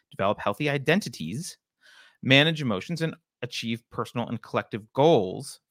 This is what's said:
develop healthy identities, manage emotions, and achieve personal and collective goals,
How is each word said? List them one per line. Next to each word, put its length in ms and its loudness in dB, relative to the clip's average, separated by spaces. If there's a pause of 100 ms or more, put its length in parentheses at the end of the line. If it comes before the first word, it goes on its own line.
(100)
develop 280 -2
healthy 300 -2
identities, 880 -2 (640)
manage 380 6
emotions, 400 -2
and 160 -4 (260)
achieve 480 -6
personal 380 -6
and 140 -6
collective 500 -6
goals, 680 2 (100)